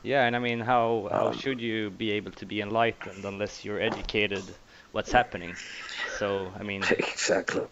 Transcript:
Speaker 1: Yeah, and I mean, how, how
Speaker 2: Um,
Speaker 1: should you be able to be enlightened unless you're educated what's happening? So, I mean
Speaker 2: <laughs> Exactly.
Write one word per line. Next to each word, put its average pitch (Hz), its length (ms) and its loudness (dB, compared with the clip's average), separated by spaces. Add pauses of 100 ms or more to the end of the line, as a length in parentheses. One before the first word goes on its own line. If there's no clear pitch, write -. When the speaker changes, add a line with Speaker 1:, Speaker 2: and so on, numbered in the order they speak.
Speaker 1:
Yeah, 127 220 4
and 120 100 4
I 120 40 2
mean, 120 220 0
how, 117 520 4
how - 180 4
Speaker 2:
Um, - 0 -
Speaker 1:
should 135 300 -4
you 110 280 -2
be 104 220 -2
able 98 220 -2
to - 120 -12
be 98 160 -2
enlightened 104 640 0
unless 98 400 -4
you're 104 160 -2
educated 101 720 0 (360)
what's - 200 -2
happening? 92 460 2 (480)
So, 98 540 -2
I 98 40 -6
mean 98 280 -2
Speaker 2:
<laughs> - 60 4
Exactly. - 640 0 (100)